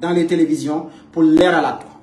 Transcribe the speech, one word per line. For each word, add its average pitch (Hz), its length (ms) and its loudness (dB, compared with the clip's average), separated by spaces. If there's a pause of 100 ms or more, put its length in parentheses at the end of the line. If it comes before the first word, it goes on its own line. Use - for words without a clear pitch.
dans 170 100 -4
les 175 160 0
télévisions, 156 600 -2 (260)
pour 165 100 0
leeralaat 160 600 2
ko. - 60 -20 (140)